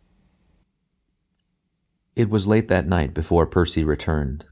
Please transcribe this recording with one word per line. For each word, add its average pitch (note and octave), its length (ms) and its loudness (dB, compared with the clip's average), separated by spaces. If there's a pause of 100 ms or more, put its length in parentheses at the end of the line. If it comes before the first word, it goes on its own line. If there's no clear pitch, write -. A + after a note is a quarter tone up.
(2250)
It A#2 160 0
was G2+ 160 0
late A2 220 2
that F#2 200 0
night D#2+ 260 0
before E2 320 2
Percy E2 380 0
returned, D2+ 680 -2